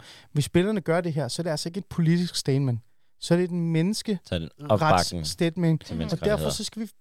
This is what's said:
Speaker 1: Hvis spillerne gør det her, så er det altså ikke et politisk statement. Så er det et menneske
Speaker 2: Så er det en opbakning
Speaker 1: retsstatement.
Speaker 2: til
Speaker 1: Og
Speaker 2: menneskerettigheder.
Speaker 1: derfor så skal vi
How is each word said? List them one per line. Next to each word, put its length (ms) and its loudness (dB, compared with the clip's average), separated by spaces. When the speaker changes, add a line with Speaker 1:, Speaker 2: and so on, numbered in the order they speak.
Speaker 1:
Hvis 120 0
spillerne 360 2
gør 200 0
det 120 -2
her, 160 -2
så 140 -6
er 20 -6
det 60 -2
altså 180 -4
ikke 100 -8
et 80 -6
politisk 480 2
statement. 460 0
Så 140 0
er 40 6
det 60 2
et 80 -4
menneske 720 0
Speaker 2:
Så 100 -4
er 40 0
det 100 -6
en 100 -6
opbakning 500 4
Speaker 1:
retsstatement. 640 0
Speaker 2:
til 100 -12
Speaker 1:
Og 40 -4
Speaker 2:
menneskerettigheder. 380 0
Speaker 1:
derfor 140 -2
så 140 -4
skal 180 -10
vi 60 -8